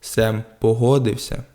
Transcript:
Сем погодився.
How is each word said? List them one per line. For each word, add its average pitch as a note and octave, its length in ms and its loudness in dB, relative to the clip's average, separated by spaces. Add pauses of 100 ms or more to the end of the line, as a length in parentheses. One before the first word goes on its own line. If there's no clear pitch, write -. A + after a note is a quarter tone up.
Сем A2 420 -2 (160)
погодився. A#2+ 840 0 (120)